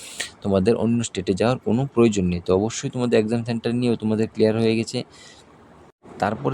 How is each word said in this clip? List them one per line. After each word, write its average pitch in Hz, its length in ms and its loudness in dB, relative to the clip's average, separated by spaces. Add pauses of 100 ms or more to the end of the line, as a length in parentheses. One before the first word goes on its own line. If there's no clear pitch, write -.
(420)
তোমাদের 98 320 4 (100)
অন্য 117 140 2 (100)
স্টেটে 98 320 -4
যাওয়ার 120 260 2
কোনো 113 160 2 (120)
প্রয়োজন 110 380 4
নেই। 87 140 -4
তো - 120 0
অবশ্যই 113 360 -4
তোমাদের 120 260 0
এক্সাম 113 280 -2
সেন্টার 117 320 -4
নিয়েও 120 220 2
তোমাদের 110 300 0
ক্লিয়ার 107 300 2
হয়ে 113 180 2
গেছে। 120 200 -6 (1200)
তারপর 110 320 -4